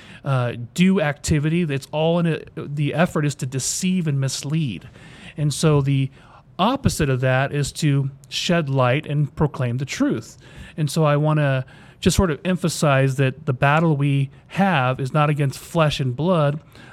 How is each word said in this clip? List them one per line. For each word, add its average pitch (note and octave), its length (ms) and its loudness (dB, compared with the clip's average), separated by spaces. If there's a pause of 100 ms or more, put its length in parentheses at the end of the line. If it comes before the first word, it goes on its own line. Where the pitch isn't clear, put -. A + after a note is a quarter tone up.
(240)
uh, B2+ 300 0 (220)
do F#3+ 260 4
activity, D#3 640 0
that's C#3 280 -4
all E3 280 0
in E3 80 0
it. - 280 -4
The D3 380 -4
effort D#3 320 0
is C#3 100 -2
to C#3 120 -8
deceive E3 600 -2
and C#3 140 0
mislead. C3+ 640 -4 (480)
And D3 160 -2
so D3+ 300 2
the C3+ 300 0 (480)
opposite F#3+ 500 0
of B2+ 120 0
that C3 300 2
is C#3+ 200 -4
to C#3 400 0 (180)
shed E3+ 400 -2
light C3+ 380 2
and D3 280 -2
proclaim B2+ 440 -2
the C#3+ 60 -6
truth. G3 520 -4 (400)
And D3+ 140 -2
so D#3+ 140 2
I D3 120 4
wanna D3 480 2 (360)
just F#3 140 2
sort F#3+ 140 4
of C#3+ 160 -4
emphasize C#3 720 2
that C3 320 -2
the C3 60 2
battle D3 440 2
we C#3 320 0 (200)
have C#3 500 2
is C3 120 -4
not D3+ 200 2
against C#3+ 260 -2
flesh D#3 420 0
and B2+ 160 -4
blood, D#3 440 0 (340)